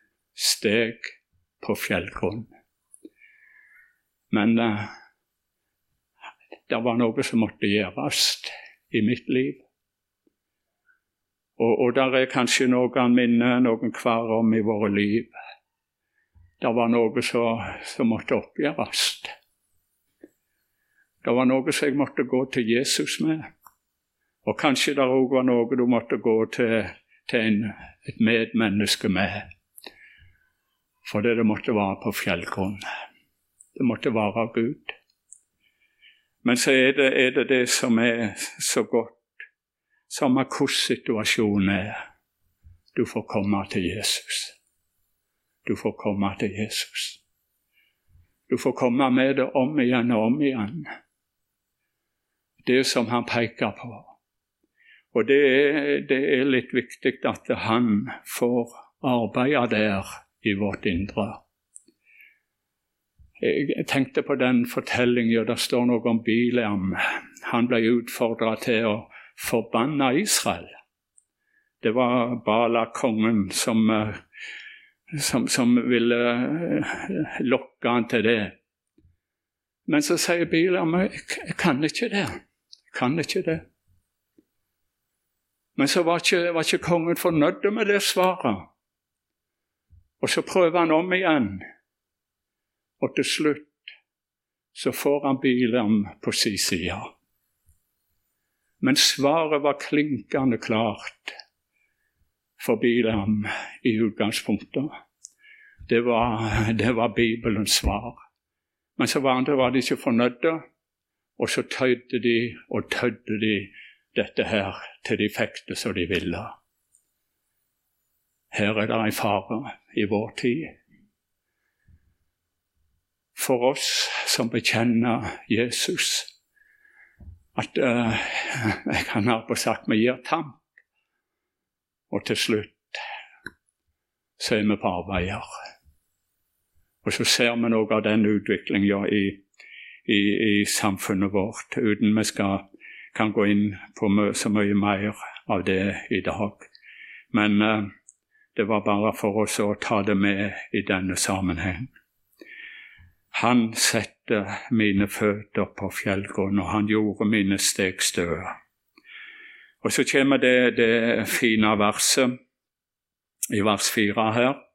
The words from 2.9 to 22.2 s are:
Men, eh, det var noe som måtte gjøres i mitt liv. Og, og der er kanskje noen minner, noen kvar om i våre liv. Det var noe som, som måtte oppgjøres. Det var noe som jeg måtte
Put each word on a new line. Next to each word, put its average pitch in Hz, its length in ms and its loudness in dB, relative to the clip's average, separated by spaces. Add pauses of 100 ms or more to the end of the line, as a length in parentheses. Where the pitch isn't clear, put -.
Men, 110 240 4
eh, 107 240 -2 (1900)
det 117 160 -2
var 120 140 0
noe 120 240 0
som 113 240 0
måtte 101 240 -4
gjøres 104 520 -2 (720)
i 113 120 2
mitt 123 240 -2
liv. 131 240 0 (2000)
Og, 117 220 2
og 123 140 2
der 131 200 2
er 131 160 2
kanskje 127 400 2
noen 123 440 4
minner, 123 460 4
noen 117 320 0
kvar 117 460 -2
om 113 160 4
i 113 80 2
våre 107 320 0
liv. 104 320 0 (1400)
Det 127 120 0
var 117 160 2
noe 117 320 2
som, 117 400 -2 (240)
som 117 240 -2
måtte 113 280 -2
oppgjøres. - 640 -4 (2250)
Det 123 100 0
var 127 120 2
noe 131 280 2
som - 120 0
jeg 139 120 0
måtte 139 280 -2